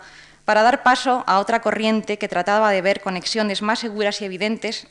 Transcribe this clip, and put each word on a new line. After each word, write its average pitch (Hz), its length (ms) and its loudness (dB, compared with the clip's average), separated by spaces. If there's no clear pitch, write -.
para 214 160 4
dar 254 220 4
paso 254 420 2
a 190 140 2
otra 226 220 0
corriente 214 560 -2
que 208 100 -6
trataba 202 440 2
de 190 100 2
ver 196 180 0
conexiones 196 640 -4
más 214 180 -2
seguras 208 420 -4
y 208 40 -6
evidentes 208 640 -6